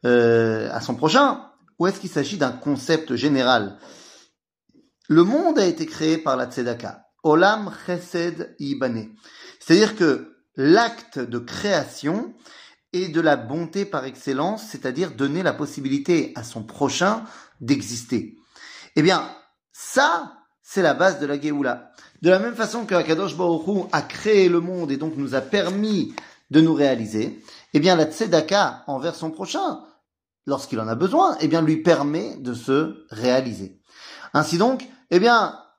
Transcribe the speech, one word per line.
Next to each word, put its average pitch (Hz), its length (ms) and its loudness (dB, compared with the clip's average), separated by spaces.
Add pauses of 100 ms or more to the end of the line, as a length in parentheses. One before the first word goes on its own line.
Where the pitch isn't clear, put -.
euh, 117 680 2
à 113 100 -8
son 123 140 -6
prochain, 233 500 2 (320)
ou 170 80 0
est-ce 190 140 0
qu'il 185 100 -10
s'agit 151 300 -4
d'un 131 120 0
concept 147 640 -4
général ? 123 640 0 (1300)
Le 160 140 6
monde 302 360 2
a 196 60 4
été 170 200 -2
créé 156 320 -2
par 147 180 -2
la 123 120 -4
tzedaka. 120 580 -8 (160)
Olam 190 500 2 (140)
chesed 175 720 -6
yibane. 123 520 -4 (500)
C'est-à-dire 214 360 4
que 151 420 0 (180)
l'acte 180 640 2
de 120 180 -6
création 165 960 -4 (600)
est 180 160 -4
de 156 120 0
la 156 140 4
bonté 160 500 -6
par 147 200 -6
excellence, 143 580 -4
c'est-à-dire 139 480 -6
donner 139 320 -2
la 156 100 2
possibilité 143 840 -2
à 117 80 -12
son 117 200 -12
prochain 196 600 -2 (360)
d'exister. 120 760 -4 (580)
Eh 151 80 4
bien, 175 260 2 (420)
ça, 311 640 -2 (280)
c'est - 200 -4
la 151 120 4
base 170 260 2
de 147 60 -4
la 143 140 -4
Géoula. 139 520 -4 (300)
De 165 80 4
la 185 100 6
même 233 160 -4
façon 226 300 -4
que 185 100 -2
Akadosh 160 420 0
Baruch 170 300 -2
Hu 196 160 -2 (100)
a 151 80 0
créé 196 480 2
le 170 100 2
monde 170 320 -4
et 139 60 -2
donc 156 180 -6
nous 135 200 -6
a 131 60 0
permis 196 720 -2 (360)
de 143 100 6
nous 160 140 6
réaliser, 117 680 0 (320)
eh 151 60 4
bien, 175 160 6
la 156 100 4
tzedaka 170 840 0
envers 143 280 -6
son 160 160 -8
prochain, 214 520 -6 (600)
lorsqu'il 135 360 -4
en 110 80 -6
a 117 60 -2
besoin, 196 440 2
eh 160 80 0
bien, 160 140 2
lui 156 160 2
permet 151 600 0
de 123 160 -8
se 139 560 -2
réaliser. 113 720 -2 (540)
Ainsi 151 240 0
donc, 254 280 2 (240)
eh 175 100 6
bien 226 380 4 (220)